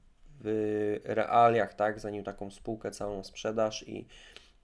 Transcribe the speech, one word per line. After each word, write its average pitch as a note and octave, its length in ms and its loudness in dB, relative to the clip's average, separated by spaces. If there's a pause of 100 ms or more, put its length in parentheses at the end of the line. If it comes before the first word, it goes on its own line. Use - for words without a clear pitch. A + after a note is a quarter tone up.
(400)
w G#2+ 640 0
realiach, A2+ 720 4
tak, G#2+ 260 0
zanim G#2 240 -8
taką G2+ 260 -10
spółkę A2 400 -8
całą G2+ 340 -8
sprzedasz A2 640 -2
i, G#2+ 180 -10 (580)